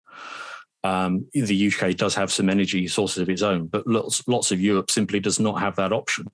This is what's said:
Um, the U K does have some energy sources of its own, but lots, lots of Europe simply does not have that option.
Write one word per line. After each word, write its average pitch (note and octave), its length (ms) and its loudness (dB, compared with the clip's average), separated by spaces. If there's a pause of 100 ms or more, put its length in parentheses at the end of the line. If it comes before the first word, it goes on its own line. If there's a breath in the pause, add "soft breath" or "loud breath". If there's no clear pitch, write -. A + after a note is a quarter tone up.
(840 loud breath)
Um, F#2 500 0
the A2+ 200 0
U G2+ 160 4
K F#2+ 220 0
does F#2+ 220 0
have G2 180 0
some G2 160 2
energy F#2+ 400 2
sources F#2+ 300 -2
of F2+ 100 -2
its F#2 140 0
own, F#2 240 0
but G#2 200 -4
lots, - 400 0
lots A#2+ 260 0
of F#2 80 0
Europe F#2+ 300 2
simply G#2 300 0
does F#2+ 180 0
not G#2 220 0
have G2 160 -2
that F#2+ 160 2
option. - 420 -4